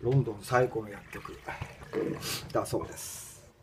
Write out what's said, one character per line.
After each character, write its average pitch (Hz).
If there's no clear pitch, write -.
ロ 120
ン 135
ド 113
ン 101
最 123
古 113
の 107
薬 -
局 -
だ 107
そ -
う -
で -
す。 -